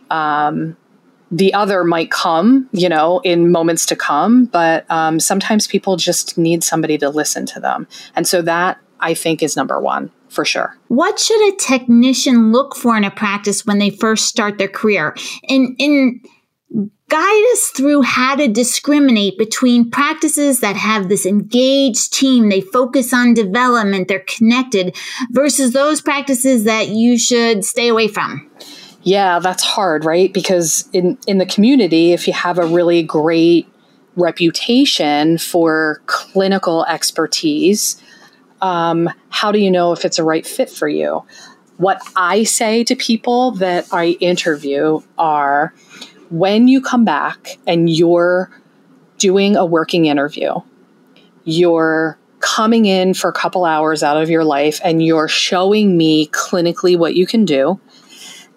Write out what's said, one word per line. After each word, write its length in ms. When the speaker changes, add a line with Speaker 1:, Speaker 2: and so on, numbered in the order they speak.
Speaker 1:
Um, 640
the 220
other 320
might 260
come, 640
you 160
know, 300
in 320
moments 360
to 80
come, 500
but, 460
um, 300
sometimes 440
people 300
just 420
need 260
somebody 340
to 120
listen 380
to 140
them. 260
And 120
so 140
that, 380
I 140
think, 300
is 120
number 240
one, 300
for 160
sure. 340
Speaker 2:
What 320
should 340
a 40
technician 920
look 240
for 220
in 60
a 80
practice 540
when 120
they 140
first 340
start 320
their 100
career? 480
And, 300
and 480
guide 360
us 220
through 260
how 340
to 120
discriminate 880
between 540
practices 680
that 140
have 340
this 180
engaged 840
team, 380
they 120
focus 520
on 220
development, 720
they're 200
connected, 680
versus 440
those 280
practices 600
that 240
you 320
should 440
stay 260
away 180
from. 420
Speaker 1:
Yeah, 360
that's 240
hard, 420
right? 280
Because 580
in, 260
in 100
the 80
community, 680
if 140
you 60
have 240
a 80
really 380
great 680
reputation 1200
for 680
clinical 800
expertise, 1160
um, 480
how 220
do 80
you 120
know 200
if 140
it's 140
a 40
right 220
fit 240
for 180
you? 360
What 240
I 280
say 420
to 100
people 560
that 400
I 280
interview 840
are, 560
when 380
you 140
come 240
back 520
and 220
you're 600
doing 380
a 100
working 420
interview, 460
you're 760
coming 460
in 280
for 160
a 40
couple 300
hours 400
out 180
of 80
your 140
life 400
and 220
you're 220
showing 720
me 300
clinically 720
what 180
you 100
can 200
do, 340